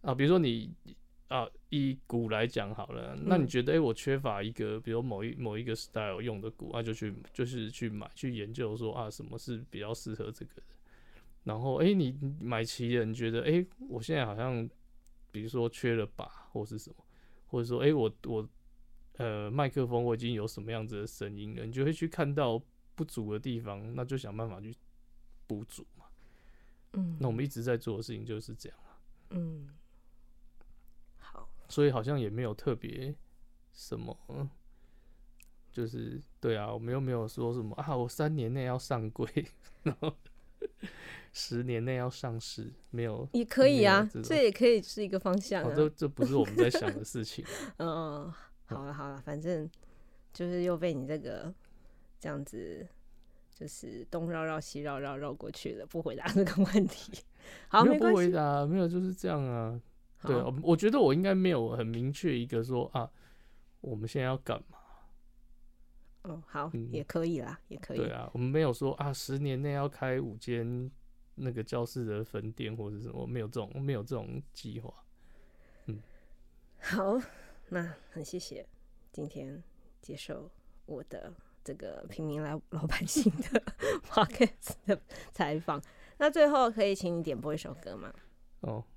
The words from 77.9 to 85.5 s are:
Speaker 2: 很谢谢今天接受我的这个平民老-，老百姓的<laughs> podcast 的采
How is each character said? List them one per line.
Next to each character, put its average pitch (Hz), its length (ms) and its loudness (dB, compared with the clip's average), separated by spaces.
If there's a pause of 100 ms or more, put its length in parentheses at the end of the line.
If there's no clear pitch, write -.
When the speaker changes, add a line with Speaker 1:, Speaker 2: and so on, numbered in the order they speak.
Speaker 2:
很 160 120 -8
谢 180 140 -8
谢 - 260 -10 (460)
今 151 180 -8
天 139 320 -10 (400)
接 - 160 -14
受 - 320 -10 (380)
我 147 160 -8
的 - 320 -12 (300)
这 139 100 -6
个 - 340 -10
平 160 160 -6
民 151 160 -2
老-， 151 200 -4 (100)
老 156 160 -2
百 - 180 0
姓 220 280 4 (200)
的 - 80 4 (220)
<laughs> 427 240 0
podcast - 680 2 (120)
的 196 160 2 (300)
采 151 260 0